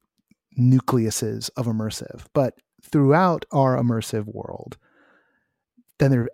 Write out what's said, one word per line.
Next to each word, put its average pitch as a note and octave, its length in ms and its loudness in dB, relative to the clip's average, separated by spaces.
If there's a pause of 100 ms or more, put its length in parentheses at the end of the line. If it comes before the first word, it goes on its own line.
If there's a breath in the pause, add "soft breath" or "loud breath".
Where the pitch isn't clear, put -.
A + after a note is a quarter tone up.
(580)
nucleuses A#2 960 0
of B2 100 -4
immersive, A2 580 -6 (100)
but C3 240 0 (240)
throughout D#3 680 2
our C3 260 2
immersive A2+ 480 -2
world - 500 -14 (1200 soft breath)
than C3+ 120 2
there B2 120 2
have B2 120 -4